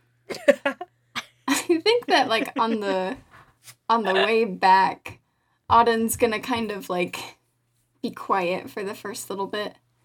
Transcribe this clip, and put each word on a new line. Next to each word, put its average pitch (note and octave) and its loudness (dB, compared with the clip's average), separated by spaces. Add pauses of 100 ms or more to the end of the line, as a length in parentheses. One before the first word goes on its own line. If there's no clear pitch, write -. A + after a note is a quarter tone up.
<laughs> - -18 (1160)
I C#4 0 (300)
think A#4+ 2
that, C#4+ 2
like, A3+ 0
on A3+ 0
the, F#3+ -2 (720)
on A3+ 2
the F#3 0
way A3 2
back, F#3 2 (480)
Auden's A3+ 4
gonna A3 0
kind A3+ -4
of, F#3+ -10
like, F3+ -6 (640)
be A#3 -6
quiet F#3 -2
for G#3+ -10
the G3+ -8
first - -12
little G3 -6
bit. G#3 -8 (280)